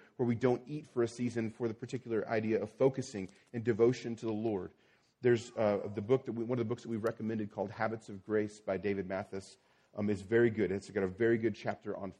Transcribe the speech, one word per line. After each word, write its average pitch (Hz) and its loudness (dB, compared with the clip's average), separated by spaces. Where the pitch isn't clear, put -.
where 120 2
we 117 2
don't 120 2
eat 151 -10
for 123 2
a 117 2
season 113 -4
for 117 -4
the 110 -4
particular 113 -4
idea 110 2
of 104 -4
focusing 127 0
and 117 -6
devotion 117 2
to - -10
the 113 -2
Lord. 107 -2
There's, 120 4
uh, 104 4
the 107 -2
book 131 2
that 123 -4
we, 117 -4
one 120 -2
of 113 -2
the - -4
books 120 -4
that - -12
we've 110 -4
recommended 110 -2
called 101 -4
Habits 110 -4
of 98 -14
Grace 107 0
by 98 -2
David 98 -2
Mathis, 95 -8
um, 104 0
is 98 -2
very 113 6
good. 104 2
It's 101 -4
got 98 0
a 95 2
very 113 2
good 110 0
chapter 101 -6
on 95 -8